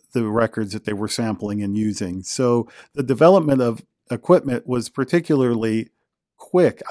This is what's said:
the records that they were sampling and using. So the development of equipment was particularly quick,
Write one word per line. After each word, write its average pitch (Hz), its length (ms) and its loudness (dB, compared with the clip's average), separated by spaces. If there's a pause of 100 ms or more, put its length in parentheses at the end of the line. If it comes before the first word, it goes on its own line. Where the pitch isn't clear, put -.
(120)
the 117 160 -2
records 110 460 -2
that 107 120 -10
they 107 80 -4
were 104 140 -6
sampling 104 560 -6
and 101 120 -4
using. 101 460 -4
So 120 460 -2 (260)
the 143 80 -6
development 143 580 4
of 117 240 -2 (280)
equipment 127 560 0
was 123 200 -4
particularly 123 1040 0 (480)
quick, - 540 0